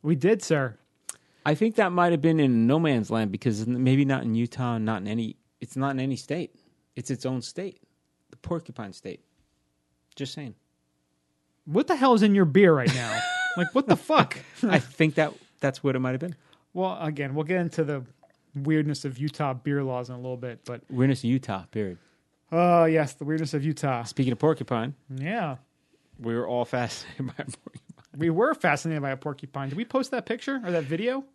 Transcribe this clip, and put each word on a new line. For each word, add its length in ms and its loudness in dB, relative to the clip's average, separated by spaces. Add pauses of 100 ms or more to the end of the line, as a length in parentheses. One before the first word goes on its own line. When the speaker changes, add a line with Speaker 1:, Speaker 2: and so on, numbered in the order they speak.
Speaker 1:
We 140 2
did, 280 2
sir. 340 -2 (680)
Speaker 2:
I 100 4
think 200 2
that 160 4
might 200 4
have 100 2
been 180 4
in 280 4
no 120 4
man's 320 2
land 200 0
because 360 -2
n-, 160 -2
maybe 220 4
not 180 0
in 120 -2
Utah, 420 -2
not 240 -2
in 60 -8
any, 280 -4 (260)
it's 140 -14
not 160 -2
in 80 -4
any 160 -2
state. 400 -8 (400)
It's 160 -12
its 140 -8
own 160 -4
state. 400 -12 (500)
The 60 -20
Porcupine 560 -10
State. 280 -14 (920)
Just 180 -10
saying. 220 -14 (1080)
Speaker 1:
What 220 2
the 80 2
hell 180 6
is 100 6
in 120 6
your 100 6
beer 280 8
right 200 2
now? 320 -2
Speaker 2:
<laughs> 40 0 (280)
Speaker 1:
Like, 160 -2
what 140 2
the 80 6
fuck? 420 2 (260)
Speaker 2:
I 160 2
think 360 0
that 160 2 (300)
that's 200 -2
what 140 0
it 40 -2
might 120 -2
have 80 -4
been. 160 -8 (380)
Speaker 1:
Well, 260 -4
again, 340 -6
we'll 120 -4
get 160 0
into 240 -2
the 180 -4 (500)
weirdness 520 0
of 120 -8
Utah 360 -4
beer 280 -2
laws 280 -4
in 60 -10
a 20 -14
little 180 -8
bit, 300 -12
but 240 -12
Speaker 2:
Weirdness 300 2
of 100 -2
Utah, 420 -2
period. 260 -4 (540)
Speaker 1:
Oh, 320 4
yes, 300 2
the 100 -14
weirdness 300 -4
of 100 -2
Utah. 400 -2
Speaker 2:
Speaking 300 -2
of 60 -6
porcupine. 540 0 (160)
Speaker 1:
Yeah. 460 -6 (640)
Speaker 2:
We 160 -4
were 100 -2
all 200 0
fascinated 600 -6
<laughs> 0 -
by 100 -10
a 80 -10
porcupine. 600 -18 (120)
Speaker 1:
We 120 0
were 260 2
fascinated 460 0
by 100 -4
a 60 -4
porcupine. 520 -8
Did 80 -8
we 80 -4
post 260 -2
that 140 -6
picture 400 -6
or 60 -4
that 120 0
video? 400 -4 (120)